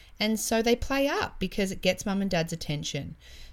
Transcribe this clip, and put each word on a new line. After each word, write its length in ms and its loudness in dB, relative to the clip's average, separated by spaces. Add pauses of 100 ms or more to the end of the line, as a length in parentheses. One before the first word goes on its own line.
(200)
And 180 2
so 220 2
they 160 4
play 320 2
up 320 -2
because 320 0
it 80 -10
gets 240 2
mum 160 0
and 100 0
dad's 220 2
attention. 640 -4 (360)